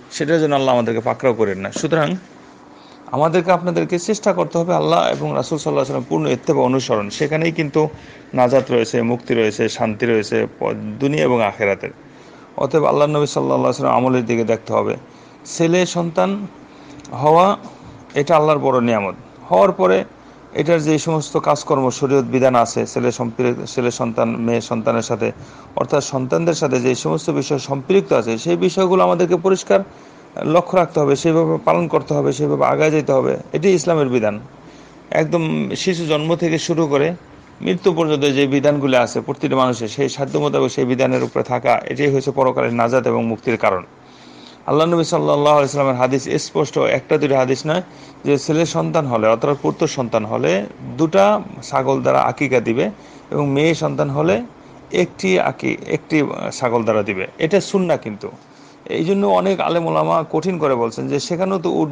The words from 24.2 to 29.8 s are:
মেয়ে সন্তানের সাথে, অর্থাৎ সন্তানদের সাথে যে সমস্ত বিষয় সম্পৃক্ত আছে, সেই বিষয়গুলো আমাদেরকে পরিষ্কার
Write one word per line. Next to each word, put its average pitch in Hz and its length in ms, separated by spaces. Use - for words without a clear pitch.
মেয়ে 117 240
সন্তানের 113 420
সাথে, 113 300
অর্থাৎ 139 280
সন্তানদের 156 500
সাথে 139 260
যে 123 140
সমস্ত 156 360
বিষয় 143 280
সম্পৃক্ত 139 540
আছে, 113 260
সেই 170 180
বিষয়গুলো 185 480
আমাদেরকে 180 320
পরিষ্কার 190 440